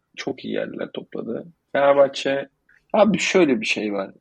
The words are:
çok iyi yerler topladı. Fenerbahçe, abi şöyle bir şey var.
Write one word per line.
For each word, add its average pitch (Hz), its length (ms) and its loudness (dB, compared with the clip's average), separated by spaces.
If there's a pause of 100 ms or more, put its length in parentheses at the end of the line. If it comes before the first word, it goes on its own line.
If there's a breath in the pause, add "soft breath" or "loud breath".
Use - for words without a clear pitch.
(160)
çok - 300 -10
iyi 110 80 -8
yerler - 400 -8
topladı. 113 540 -10 (240)
Fenerbahçe, 139 800 2 (440 soft breath)
abi 208 260 4
şöyle 143 420 2
bir 107 40 -6
şey 104 280 -2
var. 98 280 -6